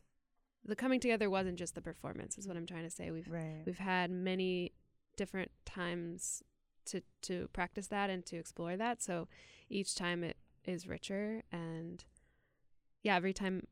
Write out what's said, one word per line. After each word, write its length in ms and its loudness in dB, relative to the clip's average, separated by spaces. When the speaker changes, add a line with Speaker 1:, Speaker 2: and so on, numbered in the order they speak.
Speaker 1:
the 120 0
coming 240 6
together 280 6
wasn't 300 2
just 160 -4
the 60 -8
performance, 560 -6
is 100 -8
what 80 -4
I'm 100 -4
trying 200 -6
to 40 -6
say. 220 -6
We've, 180 -6
Speaker 2:
Right. 360 -4
Speaker 1:
we've 140 -2
had 300 4
many 600 2
different 340 -2
times 760 -2
to, 160 -2
to 280 -2
practice 360 -2
that 220 2
and 180 -2
to 100 -6
explore 400 -4
that. 260 0
So 240 -2
each 240 0
time 300 2
it 140 -4
is 240 -4
richer. 640 -2
And 540 -6
yeah, 160 8
every 160 4
time 380 0